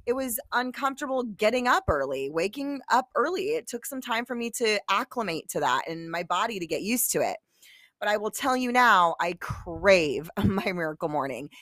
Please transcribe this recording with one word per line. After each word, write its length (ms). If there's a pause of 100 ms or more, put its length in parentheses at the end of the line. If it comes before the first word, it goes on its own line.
It 80
was 260 (120)
uncomfortable 720
getting 440
up 200
early, 420
waking 520 (100)
up 240
early. 400
It 100
took 220
some 140
time 240
for 100
me 160
to 360
acclimate 640
to 120
that 260
and 240
my 100
body 380
to 80
get 160
used 300
to 80
it. 160 (640)
But 80
I 100
will 140
tell 240
you 160
now, 480
I 200
crave 960
<laughs> 60
my 300
miracle 360
morning. 400 (120)